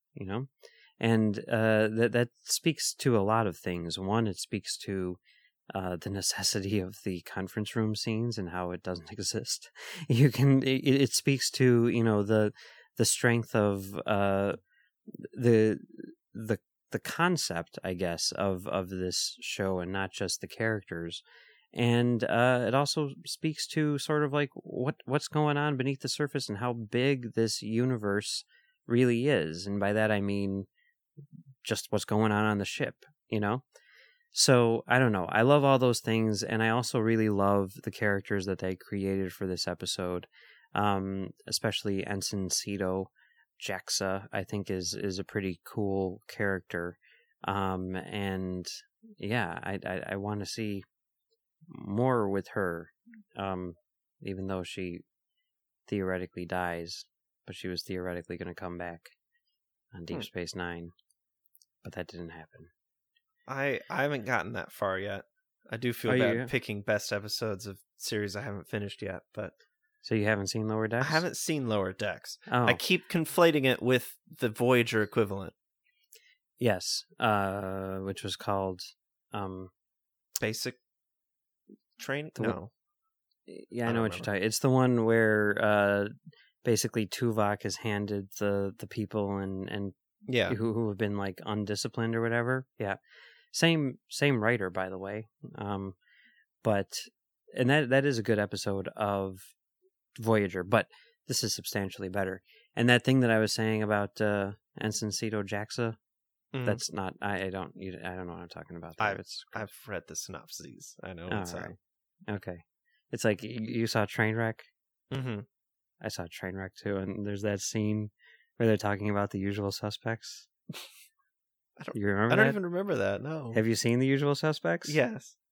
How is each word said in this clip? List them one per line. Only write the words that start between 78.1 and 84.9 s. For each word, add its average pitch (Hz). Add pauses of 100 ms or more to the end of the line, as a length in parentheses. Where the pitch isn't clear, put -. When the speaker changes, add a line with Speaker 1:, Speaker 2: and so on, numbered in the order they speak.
Speaker 1:
was 95
called, 95 (540)
um, 95 (720)
Speaker 2:
Basic 117 (1200)
Training? 147
Speaker 1:
The -
one 113
Speaker 2:
No. 90 (1000)
Speaker 1:
Yeah, 117
I -
Speaker 2:
I -
Speaker 1:
know 117
Speaker 2:
don't 113
Speaker 1:
what 104
you're -
Speaker 2:
remember. -
Speaker 1:
talking. 101
It's 110
the 135
one 127